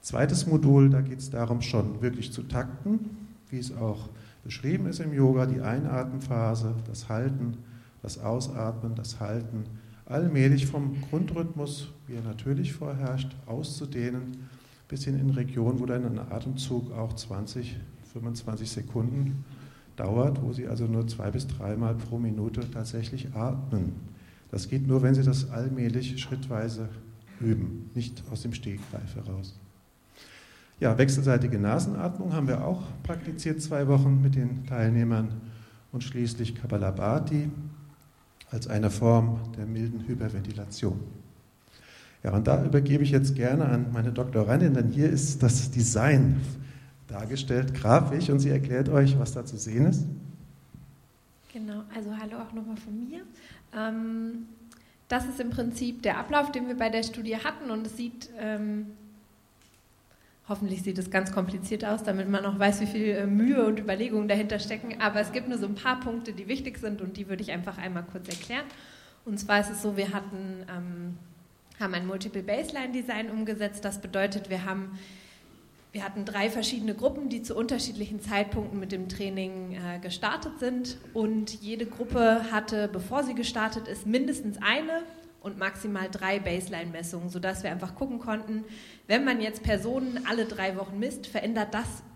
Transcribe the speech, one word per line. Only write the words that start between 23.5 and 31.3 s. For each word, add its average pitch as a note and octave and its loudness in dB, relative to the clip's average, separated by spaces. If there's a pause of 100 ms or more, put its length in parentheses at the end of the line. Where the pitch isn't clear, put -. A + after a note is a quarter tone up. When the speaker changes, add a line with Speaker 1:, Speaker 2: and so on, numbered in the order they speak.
Speaker 1:
Das - -6
geht C3+ 0
nur, C3 6
wenn C3 8
Sie C3 6
das - 4
allmählich, B2 -2
schrittweise A2+ -4 (520)
üben, G#2 0
nicht A#2+ -6
aus A2 -6
dem A#2 -4
Stegreif - -8
heraus. F#2+ -8 (1200)
Ja, A#2 4
wechselseitige B2+ 6